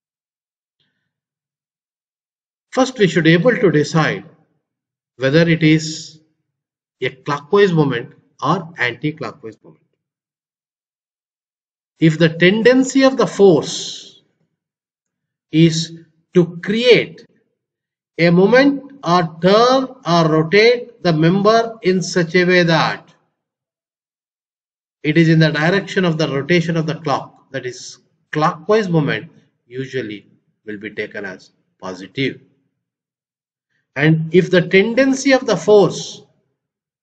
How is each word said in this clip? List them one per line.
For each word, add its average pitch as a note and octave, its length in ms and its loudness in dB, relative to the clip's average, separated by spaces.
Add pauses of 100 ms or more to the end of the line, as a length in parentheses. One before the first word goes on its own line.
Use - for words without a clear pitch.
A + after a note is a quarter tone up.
(2750)
first B3+ 280 -2
we G3 80 4
should D#3+ 180 0
able F3 300 4
to F#3 160 2
decide D3 540 -2 (920)
whether D3 320 2
it E3 160 0
is - 560 -2 (840)
a B2+ 80 -4
clockwise F#3 600 -2
moment A#2+ 400 -2 (320)
or D#3+ 340 -4
anti-clockwise A#2+ 840 -8
moment. D#2+ 180 -20 (2250)
If D#3+ 200 2
the E3 100 2
tendency A#3+ 720 2
of C4+ 120 2
the - 100 0
force - 960 0 (1300)
is D#3+ 460 0 (340)
to F3 280 -2
create A3 640 0 (920)
a E3 120 2
moment A3+ 600 2 (140)
or E3+ 360 0
turn B3 540 2 (100)
or E3 220 2
rotate G3+ 760 0
the F3 120 0
member G3+ 720 0
in F#3 180 0
such E3+ 340 -4
a F3+ 80 2
way F3+ 200 2
that C3 500 -2 (1900)
it D#3 160 -4
is E3 120 4
in D#3+ 100 4
the D#3 120 2
direction F#3 520 -2
of D#3+ 140 -2
the D#3 100 -2
rotation E3 480 -2
of D#3+ 120 -4
the D3+ 80 -6
clock, - 560 -10
that C3 140 -12
is - 340 -16 (340)
clockwise E3+ 560 -2
moment, C3 420 -2 (340)
usually A#2+ 600 -12 (380)
will G#2+ 120 -12
be G#2 120 -14
taken G#2 340 -12
as F#2 280 -16 (300)
positive. F#2+ 600 -10 (1500)
And D#3+ 400 0
if F3+ 160 2
the F3+ 160 2
tendency B3+ 640 0
of B3+ 140 0
the G#3 100 -2
force - 640 0 (800)